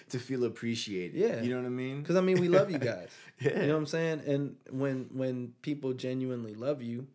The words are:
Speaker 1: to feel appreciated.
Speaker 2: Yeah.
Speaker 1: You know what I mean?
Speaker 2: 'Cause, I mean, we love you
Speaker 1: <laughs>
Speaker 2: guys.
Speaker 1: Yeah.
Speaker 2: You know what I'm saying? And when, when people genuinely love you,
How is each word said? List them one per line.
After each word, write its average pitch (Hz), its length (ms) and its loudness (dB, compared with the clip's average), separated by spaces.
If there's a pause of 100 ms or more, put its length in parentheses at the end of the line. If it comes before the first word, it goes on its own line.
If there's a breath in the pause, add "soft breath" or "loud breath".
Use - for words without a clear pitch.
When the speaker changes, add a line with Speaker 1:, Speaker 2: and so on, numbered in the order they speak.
(100)
Speaker 1:
to 127 80 -4
feel 123 260 0
appreciated. 107 720 -2
Speaker 2:
Yeah. 185 260 2
Speaker 1:
You 123 80 0
know 127 100 0
what 127 60 -2
I 123 40 -2
mean? 131 320 -4
Speaker 2:
'Cause, 165 140 2
I 190 40 8
mean, 185 200 4
we 175 80 4
love 190 220 8
you 151 80 -2
Speaker 1:
<laughs> 120 140 2
Speaker 2:
guys. 90 160 -8 (300 loud breath)
Speaker 1:
Yeah. 139 220 2
Speaker 2:
You 160 80 4
know 151 60 4
what 156 60 4
I'm 151 60 -2
saying? 160 400 -2
And 139 300 0 (140)
when, 131 420 -2
when 127 500 -4
people 135 300 -2
genuinely 127 640 -4
love 127 280 -4
you, 120 320 -6